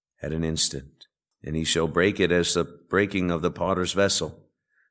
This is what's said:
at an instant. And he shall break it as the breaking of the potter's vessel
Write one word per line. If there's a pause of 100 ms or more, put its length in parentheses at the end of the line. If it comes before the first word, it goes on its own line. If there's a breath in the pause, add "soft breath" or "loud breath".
(220)
at
an
instant. (360)
And
he
shall
break
it
as
the
breaking
of
the
potter's
vessel (420)